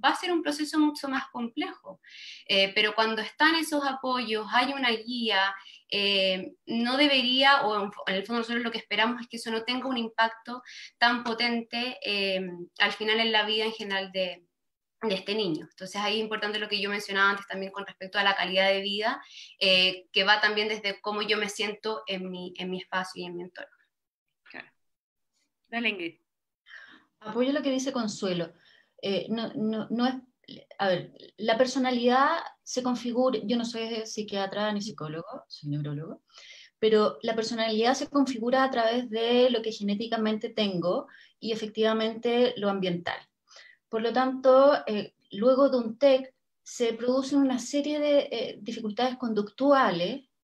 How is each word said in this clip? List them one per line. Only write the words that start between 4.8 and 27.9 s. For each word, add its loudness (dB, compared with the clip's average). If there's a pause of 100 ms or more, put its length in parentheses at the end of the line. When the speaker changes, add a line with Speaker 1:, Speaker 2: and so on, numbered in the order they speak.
Speaker 1:
guía, 0 (420)
eh, 0 (140)
no 0
debería, 4
o 0
en, -6 (160)
en -2
el -2
fondo -4
nosotros -2
lo -4
que -8
esperamos 0
es -12
que -14
eso -8
no -2
tenga -4
un -2
impacto -2 (360)
tan 2
potente, -4
eh, 0 (380)
al 2
final 0
en 0
la 4
vida -2
en -4
general -6
de, -6 (600)
de 0
este -6
niño. -2
Entonces -12
ahí -2
es -2
importante -4
lo -6
que -4
yo -2
mencionaba 2
antes -4
también -8
con -10
respecto -8
a 2
la 4
calidad 2
de 2
vida, -4 (380)
eh, 4
que 4
va 6
también 2
desde -4
cómo -4
yo 0
me -2
siento -6
en -8
mi, -10
en -6
mi -6
espacio -6
y -8
en -10
mi -10
entorno. -16 (680)
Speaker 2:
Claro. -18 (1000)
Dale, -4
Ingrid. -8 (1000)
Speaker 3:
Apoyo 0
lo 0
que 0
dice -2